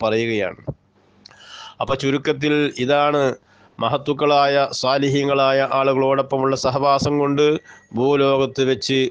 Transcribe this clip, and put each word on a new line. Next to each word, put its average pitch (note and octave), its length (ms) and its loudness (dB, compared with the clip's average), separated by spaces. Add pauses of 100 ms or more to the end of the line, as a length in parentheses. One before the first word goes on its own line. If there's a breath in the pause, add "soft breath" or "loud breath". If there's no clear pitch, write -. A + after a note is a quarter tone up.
പറയുകയാണ്. A2 720 -2 (1080 loud breath)
അപ്പൊ C3+ 140 -4
ചുരുക്കത്തിൽ C#3+ 840 -2
ഇതാണ് C#3+ 560 0 (460 soft breath)
മഹത്തുക്കളായ C#3 920 2
സാലിഹീങ്ങളായ C3+ 1000 0
ആളുകളോടൊപ്പമുള്ള C3+ 840 0
സഹവാസം C#3 640 0
കൊണ്ട് D3 400 2 (360 loud breath)
ഭൂലോകത്ത് C3+ 680 2
വെച്ച്, C3 460 0